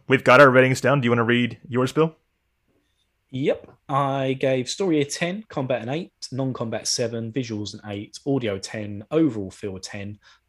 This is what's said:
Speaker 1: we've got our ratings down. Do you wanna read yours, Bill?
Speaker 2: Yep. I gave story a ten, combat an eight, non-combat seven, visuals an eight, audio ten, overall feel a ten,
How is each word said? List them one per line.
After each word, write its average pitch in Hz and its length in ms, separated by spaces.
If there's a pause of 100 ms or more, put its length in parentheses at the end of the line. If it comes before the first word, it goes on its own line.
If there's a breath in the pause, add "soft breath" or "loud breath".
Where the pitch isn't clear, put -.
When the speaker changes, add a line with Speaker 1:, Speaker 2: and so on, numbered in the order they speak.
Speaker 1:
we've - 160
got 127 180
our 139 80
ratings 127 320
down. 135 180
Do 120 60
you 117 60
wanna 120 120
read 117 440
yours, 127 240
Bill? 160 240 (1160)
Speaker 2:
Yep. - 380 (200)
I 135 500
gave 131 300
story 165 320
a 139 40
ten, 180 440
combat 127 320
an 113 80
eight, 160 240 (180)
non-combat 123 560
seven, 117 440
visuals 107 420
an 104 80 (100)
eight, 104 340
audio 120 320
ten, 104 540
overall 120 400
feel 98 240
a 92 40
ten, 101 400 (300 soft breath)